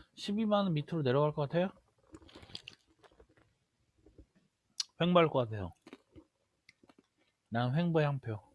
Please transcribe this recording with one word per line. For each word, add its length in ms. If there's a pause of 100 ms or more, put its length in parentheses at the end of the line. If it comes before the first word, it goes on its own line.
(160)
십이만 500
원 100
밑으로 280
내려갈 300
것 100
같아요? 280 (3250)
횡보할 280
것 120
같아요. 320 (1800)
난 260
횡보의 320
한 140
표. 200 (140)